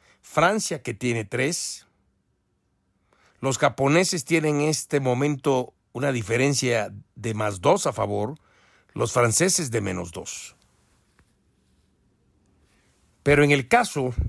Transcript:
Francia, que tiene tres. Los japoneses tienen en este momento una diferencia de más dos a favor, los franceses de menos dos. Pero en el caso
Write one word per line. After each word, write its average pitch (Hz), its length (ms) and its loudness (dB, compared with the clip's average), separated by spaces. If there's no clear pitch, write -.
Francia, 170 600 0
que 120 120 -6
tiene 113 320 -2
tres. - 600 -4
Los 135 180 -2
japoneses 147 680 2
tienen 151 360 2
en 156 80 2
este 143 300 -2
momento 131 760 0
una 139 180 -2
diferencia 120 840 0
de 113 180 -6
más 104 280 -4
dos 175 240 4
a 135 80 -2
favor, 104 420 -4
los 113 180 -2
franceses 127 600 2
de 113 100 -2
menos 90 300 -6
dos. - 440 -14
Pero 147 200 6
en 143 80 4
el 139 160 2
caso 147 460 0